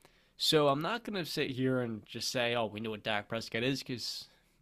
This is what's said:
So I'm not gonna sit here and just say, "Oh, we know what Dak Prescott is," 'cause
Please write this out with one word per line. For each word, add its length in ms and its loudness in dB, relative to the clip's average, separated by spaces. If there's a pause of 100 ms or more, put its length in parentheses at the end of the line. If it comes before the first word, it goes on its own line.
(380)
So 320 6
I'm 140 4
not 220 -4
gonna 200 -4
sit 260 -2
here 300 2
and 240 -4
just 260 -6
say, 240 2
"Oh, 120 2
we 140 -6
know 100 -6
what 140 -8
Dak 240 0
Prescott 340 -4
is," 200 0
'cause 460 -8 (340)